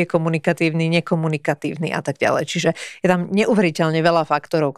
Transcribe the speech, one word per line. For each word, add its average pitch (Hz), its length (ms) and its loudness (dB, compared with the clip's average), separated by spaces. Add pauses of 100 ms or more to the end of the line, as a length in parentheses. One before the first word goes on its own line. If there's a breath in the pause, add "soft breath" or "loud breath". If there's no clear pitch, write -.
je - 60 0
komunikatívny, 165 800 0
nekomunikatívny 160 1040 -2
a 156 80 -2
tak 143 160 -6
ďalej. 131 320 0
Čiže 151 240 -2
je - 340 -6
tam 180 220 0
neuveriteľne 180 720 2
veľa 165 240 4
faktorov, 147 520 0